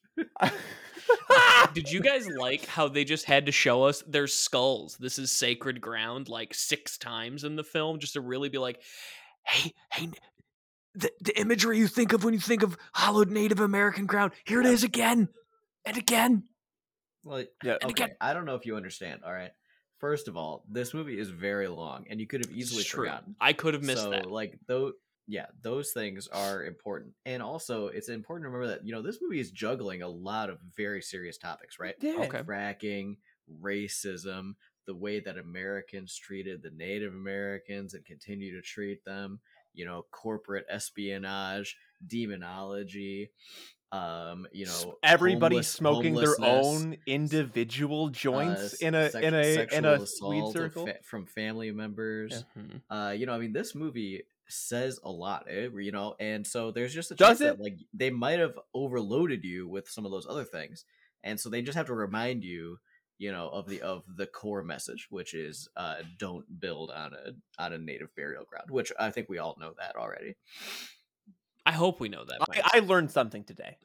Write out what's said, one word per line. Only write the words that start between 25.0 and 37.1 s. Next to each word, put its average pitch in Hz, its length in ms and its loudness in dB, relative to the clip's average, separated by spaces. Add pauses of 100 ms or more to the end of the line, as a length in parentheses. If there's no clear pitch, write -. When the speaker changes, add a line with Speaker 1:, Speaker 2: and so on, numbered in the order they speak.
Speaker 3:
yeah, 104 200 -8 (160)
those 135 280 -4
things 98 360 -6
are 98 380 -4
important. 87 480 -10 (120)
And 127 160 -6
also, 117 460 -6
it's - 220 -8
important 135 360 -10
to 131 60 -10
remember 123 240 -4
that, 98 100 -10
you 110 80 -8
know, 110 80 -8
this 180 180 -6
movie 208 200 -4
is 110 100 -4
juggling 95 540 -6
a 87 40 -8
lot 95 440 -6
of 82 80 -14 (180)
very 101 240 -4
serious 87 380 -10
topics, - 400 -12
right? 90 200 -8
Speaker 1:
Yeah. 302 260 -2
Speaker 2:
Okay. 123 180 -6
Speaker 3:
Fracking, 101 720 -6 (420)
racism, 98 920 -6 (340)
the 95 80 -10
way 104 280 -6
that 95 180 -10
Americans 95 760 -10
treated 95 460 -10
the 82 80 -14
Native 95 420 -6